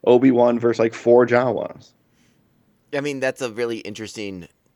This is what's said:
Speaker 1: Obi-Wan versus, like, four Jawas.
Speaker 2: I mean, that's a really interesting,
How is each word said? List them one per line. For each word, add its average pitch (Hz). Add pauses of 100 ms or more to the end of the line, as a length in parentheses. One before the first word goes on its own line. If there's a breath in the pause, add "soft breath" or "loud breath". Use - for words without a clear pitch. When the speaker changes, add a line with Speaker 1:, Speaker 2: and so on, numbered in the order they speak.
Speaker 1:
Obi-Wan 120
versus, 113
like, 113
four 120
Jawas. 120 (1000)
Speaker 2:
I 143
mean, 143
that's 131
a 123
really 117
interesting, 101 (280)